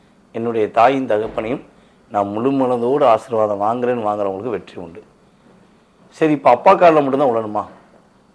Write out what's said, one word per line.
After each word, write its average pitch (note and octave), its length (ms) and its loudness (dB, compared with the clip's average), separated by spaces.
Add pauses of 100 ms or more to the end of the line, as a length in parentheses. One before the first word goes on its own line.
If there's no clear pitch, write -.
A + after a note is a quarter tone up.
(320)
என்னுடைய A2+ 400 -4
தாயின் C3 360 2
தகப்பனையும் A2 540 -4 (500)
நான் G2+ 160 -2
முழு A2 240 -2
மனதோடு B2+ 520 0
ஆசீர்வாதம் A2 580 0
வாங்குறேன்னு A#2+ 480 -2
வாங்குறவங்களுக்கு G#2 400 -6
வெற்றி G2 260 -10
உண்டு. E2+ 280 -18 (1040)
சரி, D#3+ 220 0
இப்போ C#3 180 2
அப்பா B2 240 4
காலில் E3 300 4
மட்டும்தான் C3+ 260 0
விழணுமா? G#2+ 360 -4 (680)